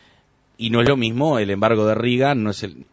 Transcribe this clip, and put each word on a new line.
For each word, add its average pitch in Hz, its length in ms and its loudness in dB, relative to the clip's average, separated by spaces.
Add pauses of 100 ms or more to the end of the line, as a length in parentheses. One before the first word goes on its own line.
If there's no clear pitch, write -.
(580)
Y 113 100 -6
no 117 140 2
es 120 60 2
lo 139 100 2
mismo 123 400 0
el 101 100 -2
embargo 107 380 2
de 107 80 2
Reagan, 123 480 0
no 107 80 0
es - 140 -8
el, 69 280 -12